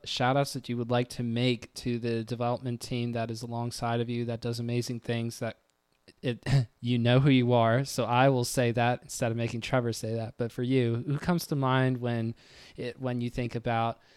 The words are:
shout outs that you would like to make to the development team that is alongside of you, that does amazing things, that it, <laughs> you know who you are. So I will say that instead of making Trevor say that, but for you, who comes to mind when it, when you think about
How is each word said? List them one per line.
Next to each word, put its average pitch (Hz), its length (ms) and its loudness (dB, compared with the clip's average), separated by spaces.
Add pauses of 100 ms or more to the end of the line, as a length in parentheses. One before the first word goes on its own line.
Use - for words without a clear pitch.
shout 131 320 2
outs 143 160 0
that 127 160 -10
you 120 80 -2
would 120 120 -4
like 123 200 0
to - 140 -6
make 120 520 0
to 120 240 -4
the 113 240 -2
development 120 580 -4
team 120 300 -4
that 117 180 -4
is 113 120 -8
alongside 120 580 -4
of 117 100 -2
you, 120 160 -2
that 117 160 -4
does 120 180 -4
amazing 120 420 -2
things, 117 380 -4
that 113 180 -6 (640)
it, 120 240 -4 (180)
<laughs> - 180 -10
you 120 160 0
know 120 220 6
who 135 100 4
you 123 240 6
are. 117 300 4
So 131 220 -4
I 123 240 6
will 123 160 2
say 120 260 0
that 120 320 0
instead - 280 -4
of 113 60 -2
making 117 240 -4
Trevor 120 320 0
say 110 220 -6
that, 113 220 -6
but 117 140 -4
for 127 120 -4
you, 123 420 2
who 143 120 -2
comes 170 300 0
to 156 80 -2
mind 131 420 2
when 117 360 -2 (420)
it, 120 240 -8
when 123 220 -4
you 120 80 -2
think 120 260 -6
about 117 440 -2 (180)